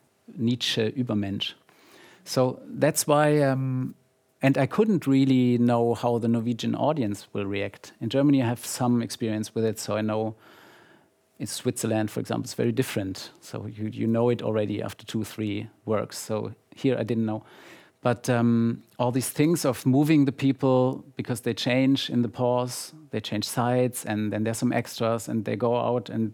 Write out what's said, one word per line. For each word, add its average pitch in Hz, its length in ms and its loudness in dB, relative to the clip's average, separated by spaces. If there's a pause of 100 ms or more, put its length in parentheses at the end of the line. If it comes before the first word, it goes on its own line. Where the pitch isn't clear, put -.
(360)
Nietzsche 117 560 0
Übermensch. 104 600 -4 (720)
So 127 420 0
that's 143 400 0
why, 151 360 4
um, 131 520 0 (460)
and 135 160 4
I 135 100 2
couldn't 208 400 2
really 131 520 4
know 120 360 4
how 120 240 0
the 117 100 0
Norwegian 117 460 0
audience 117 580 -2
will 101 140 -4
react. 101 540 -6
In 117 80 -4
Germany, 139 340 4
I 117 40 2
have 120 180 -2
some 120 380 0
experience 110 520 -4
with 113 100 0
it, 107 140 -2
so 104 180 -4
I 107 40 0
know 110 340 -2 (1040)
in 113 80 -6
Switzerland, 110 640 -2
for 120 100 -6
example, 117 240 -4
it's - 100 -12
very 120 180 0
different. 107 580 -4 (100)
So 107 260 -12
you, 110 220 -8
you 113 180 -4
know 117 220 2
it 120 140 0
already 107 400 -2
after - 220 -12
two, 110 200 -4
three 107 440 -6 (160)
works. 107 340 -2
So 110 360 -6 (200)
here 131 240 0
I 117 40 -2
didn't 113 240 0
know. 107 180 -4 (560)
But, 120 280 0
um, 117 540 2 (160)
all 123 140 0
these 127 180 -2
things 151 340 2
of 131 220 0
moving 147 380 6
the 131 80 2
people 131 720 2 (120)
because - 260 -6
they 117 120 -2
change 131 560 2
in 120 120 2
the 117 60 0
pause, 123 640 -2 (180)
they 107 100 -4
change 107 240 -4
sides, 123 600 0
and 107 280 -2
then 107 100 -2
there's 113 160 -2
some 123 140 0
extras, 117 560 -2
and 110 160 -2
they 110 100 -2
go 117 220 0
out, 120 340 0
and 113 240 -2